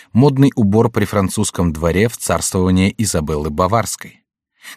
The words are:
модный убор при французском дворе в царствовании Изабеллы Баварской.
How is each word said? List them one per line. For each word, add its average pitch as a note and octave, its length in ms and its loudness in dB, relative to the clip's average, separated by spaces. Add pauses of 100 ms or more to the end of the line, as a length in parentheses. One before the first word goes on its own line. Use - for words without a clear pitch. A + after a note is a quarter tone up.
(120)
модный C3+ 420 4
убор A2 360 2
при G#2 160 -2
французском F#2+ 680 -2
дворе E2+ 360 0
в - 100 -8
царствовании F#2 800 0
Изабеллы D#2 500 -2
Баварской. F#2 760 -2 (540)